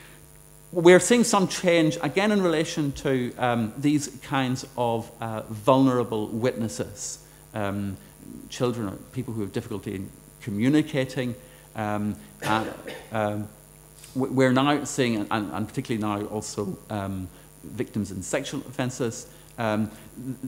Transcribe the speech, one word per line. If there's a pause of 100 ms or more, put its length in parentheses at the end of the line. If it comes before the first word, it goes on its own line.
(720)
we're
seeing
some
change,
again,
in
relation
to,
um,
these (140)
kinds (100)
of, (100)
uh,
vulnerable
witnesses. (300)
Um, (520)
children
or (220)
people
who
have
difficulty
in (320)
communicating. (420)
Um, (280)
uh, (460)
um, (680)
w-,
we're
now
seeing,
and,
and
particularly
now
also, (140)
um, (340)
victims
in
sexual
offences. (300)
Um, (260)
n-, (100)